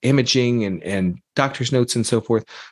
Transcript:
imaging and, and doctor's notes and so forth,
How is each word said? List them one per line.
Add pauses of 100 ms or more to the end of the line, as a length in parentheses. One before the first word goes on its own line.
imaging
and,
and (160)
doctor's
notes
and
so
forth, (280)